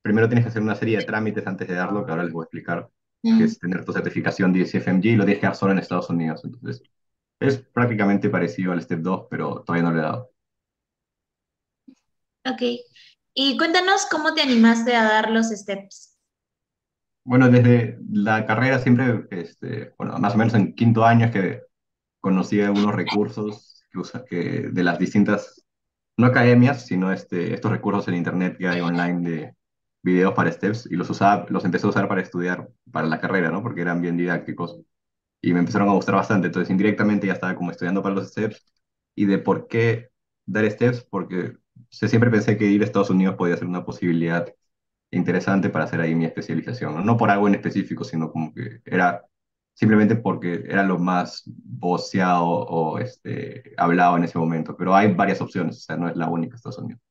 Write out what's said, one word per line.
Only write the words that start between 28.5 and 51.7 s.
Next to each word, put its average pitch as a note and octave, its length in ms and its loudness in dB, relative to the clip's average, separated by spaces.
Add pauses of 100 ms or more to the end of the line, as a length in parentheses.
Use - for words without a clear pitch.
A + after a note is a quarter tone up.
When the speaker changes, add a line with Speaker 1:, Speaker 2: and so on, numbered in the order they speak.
Speaker 1:
que F#2 120 -4
hay F2 120 -2
online F2 480 -2
de D#2+ 260 -8 (480)
videos F#2 320 2
para E2+ 180 0
steps, G#2 360 -4
y - 60 -8
los E2+ 160 -4
usaba, G2 380 2
los F#2+ 160 -2
empecé F2+ 200 -2
a G#2 60 4
usar G2 160 0
para F#2+ 140 -2
estudiar F2+ 480 -6 (240)
para D#2+ 160 -2
la D#2+ 100 -2
carrera, F2+ 320 -2
¿no? F2+ 100 -4
Porque G#2+ 200 -8
eran F2 200 -2
bien F2 160 -2
didácticos, E2+ 640 -4 (600)
y F2+ 120 0
me F2 60 2
empezaron G2 300 2
a G2 60 4
gustar F#2+ 200 0
bastante, F#2+ 320 2
entonces F2 240 -2
indirectamente G2+ 560 2
ya F#2 60 -2
estaba F2+ 240 -6
como F2 160 -6
estudiando F#2 320 -4
para G2 100 -2
los F#2+ 140 -6
steps, - 440 -8 (440)
y G#2 100 0
de G2 120 2
por F2+ 280 -2
qué A2+ 440 0 (340)
dar G#2+ 260 0
steps, A#2+ 400 0
porque, F2+ 460 -6 (180)
o - 160 -20
sea, - 180 -4
siempre A#2+ 220 4
pensé G#2+ 260 2
que G#2+ 100 0
ir G2+ 160 4
a - 20 4
Estados G2+ 260 0
Unidos F#2+ 240 4
podía F2 220 0
ser E2+ 100 -8
una F2+ 180 -6
posibilidad E2+ 600 -2 (640)
interesante F2+ 600 0
para D#2 160 -2
hacer E2 140 -4
ahí E2 140 0
mi E2 100 0
especialización, D#2+ 720 -6
¿no? D#2+ 80 -6
No A2 140 2
por A2 120 0
algo G2+ 200 2
en G2 80 4
específico, E2+ 480 -4
sino D#2+ 260 -6
como D#2+ 240 -8
que - 300 -12
era F2+ 400 0 (500)
simplemente G#2+ 400 4
porque F2 540 -4
era G2 160 0
lo F#2 160 0
más F2+ 460 -2
voceado F2+ 1000 -2